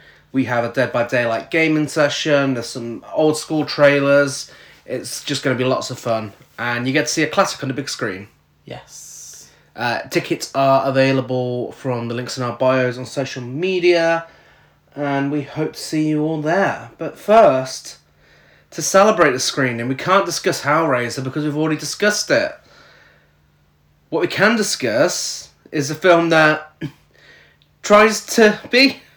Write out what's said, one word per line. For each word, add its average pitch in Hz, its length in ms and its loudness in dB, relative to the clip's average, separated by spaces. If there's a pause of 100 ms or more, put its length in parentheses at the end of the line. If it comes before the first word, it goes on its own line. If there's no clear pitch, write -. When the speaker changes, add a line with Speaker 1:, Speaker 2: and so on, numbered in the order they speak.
(320)
Speaker 1:
We 131 140 0
have 120 180 -2
a 117 100 -4
Dead 127 180 0
by 120 140 0
Daylight 117 460 -2
gaming 156 360 2
session, 143 680 0
there's 117 120 -8
some 117 360 -10 (100)
old 156 240 2
school 151 280 -4
trailers, 143 840 2 (360)
it's - 380 -10
just 139 200 -6
gonna 127 120 0
be 127 80 -2
lots 127 280 -2
of 123 80 -10
fun, 110 340 -4 (240)
and 120 300 -4
you 131 60 -2
get 147 140 0
to - 60 -4
see 160 100 0
a 151 60 -2
classic - 340 -2
on 127 60 -6
the 131 60 -4
big 139 140 -8
screen. 101 380 -8 (380)
Speaker 2:
Yes. - 840 -20 (260)
Speaker 1:
Uh, 120 340 -4
tickets - 460 -4
are 135 320 4
available 127 840 0
from 120 340 -6
the 117 80 -6
links 123 220 -8
in 131 60 -6
our 117 140 -6
bios 127 420 2
on 127 60 -10
social 131 380 -6
media, 165 840 0 (720)
and 139 360 -2
we 147 100 -2
hope 151 320 -6
to - 60 -16
see 156 300 -2
you 151 140 0
all 160 180 -2
there. 160 580 -2
But - 180 -10
first, 160 800 4 (760)
to 165 120 -8
celebrate 190 480 4
the 127 80 -4
screening, 127 480 -2
we 160 80 -4
can't 190 300 0
discuss 170 360 -4
Hellraiser 139 640 0
because 131 220 -6
we've 147 120 -4
already 156 220 -2
discussed - 500 -2
it. 117 260 0 (1500)
What 156 120 -2
we 175 60 0
can 208 280 2
discuss - 920 -2 (220)
is 139 180 -4
a 156 60 -6
film 170 340 4
that 156 420 2 (560)
<laughs> - 540 -20
tries 214 420 4 (120)
to 208 240 6 (100)
be 262 320 2 (160)